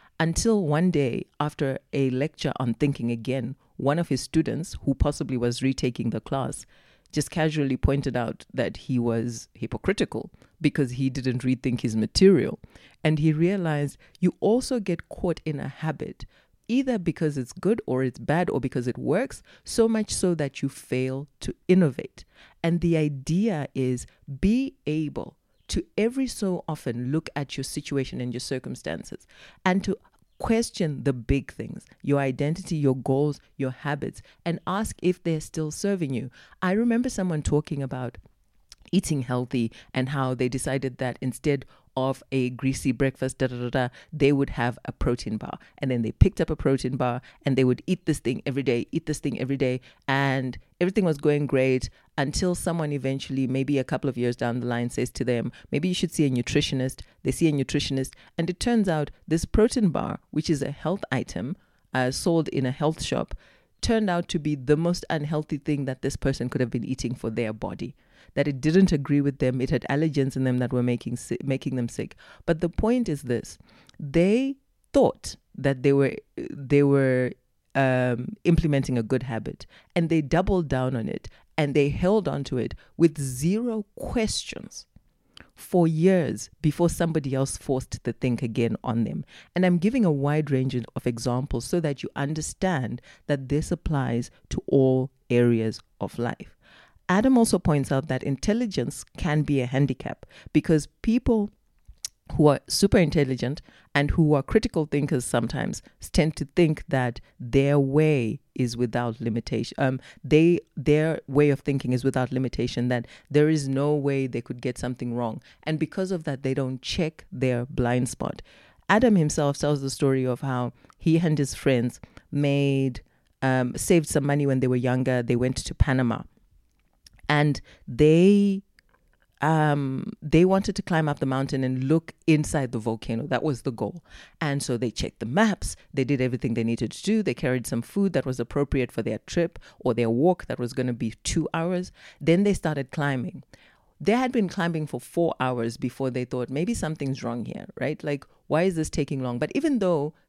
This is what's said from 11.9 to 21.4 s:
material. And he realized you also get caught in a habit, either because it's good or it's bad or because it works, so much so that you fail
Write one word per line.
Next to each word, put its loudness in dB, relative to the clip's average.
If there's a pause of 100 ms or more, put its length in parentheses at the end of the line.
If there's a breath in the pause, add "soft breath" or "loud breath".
material. 4 (440 loud breath)
And 2
he 4
realized 0 (240 soft breath)
you 2
also 2
get -4
caught -4
in -4
a -6
habit, -8 (400 soft breath)
either 0
because -2
it's -6
good 0
or 0
it's -4
bad 0
or -2
because -4
it -4
works, -2 (240 soft breath)
so 2
much -2
so 2
that -4
you -2
fail -4 (120)